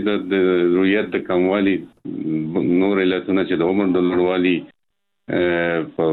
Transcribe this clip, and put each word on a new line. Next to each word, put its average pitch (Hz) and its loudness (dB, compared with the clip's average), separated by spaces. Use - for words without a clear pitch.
د، 104 2
د 98 0
رویت 95 2
د 95 -4
کموالي 95 2
نور 98 2
علتونه 92 0
چې 92 -2
د 82 0
عمر 95 0
د 92 2
لوړوالي، 90 2
اه، - -4
په 82 0